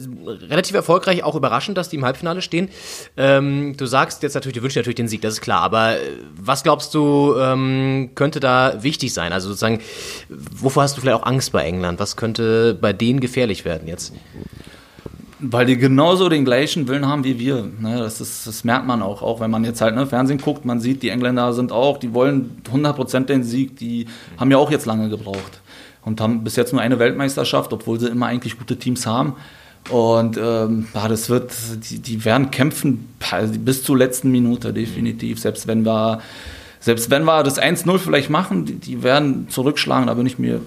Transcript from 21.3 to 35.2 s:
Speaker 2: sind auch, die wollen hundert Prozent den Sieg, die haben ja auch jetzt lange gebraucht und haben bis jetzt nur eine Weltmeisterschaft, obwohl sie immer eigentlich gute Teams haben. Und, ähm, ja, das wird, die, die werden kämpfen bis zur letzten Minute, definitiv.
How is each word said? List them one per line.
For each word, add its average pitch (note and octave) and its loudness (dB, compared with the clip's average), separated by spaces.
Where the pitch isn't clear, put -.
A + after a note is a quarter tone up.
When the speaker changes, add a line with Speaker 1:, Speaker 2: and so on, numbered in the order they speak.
Speaker 2:
sind A#2+ -2
auch, C#3 2
die A#2+ -6
wollen B2+ 2
hundert C#3+ 2
Prozent C3 -2
den C3+ 2
Sieg, C3 -2
die A#2 -6
haben B2+ 2
ja C3+ 8
auch C#3+ 4
jetzt C#3 0
lange A2 0
gebraucht G2 -8
und A2 -4
haben A2+ 0
bis A2 -4
jetzt A#2+ 2
nur B2+ 2
eine A#2+ 2
Weltmeisterschaft, C3+ 0
obwohl A2+ -4
sie A#2+ 0
immer A#2 0
eigentlich A#2+ -4
gute B2 -6
Teams B2 -4
haben. C3+ 0
Und, A2+ 4
ähm, A2 0
ja, A2 -2
das A2 -2
wird, A#2+ 0
die, A2 -8
die A2+ -6
werden B2+ 2
kämpfen - -2
bis C3 0
zur C#3 4
letzten C3 2
Minute, A#2+ 2
definitiv. A2+ -4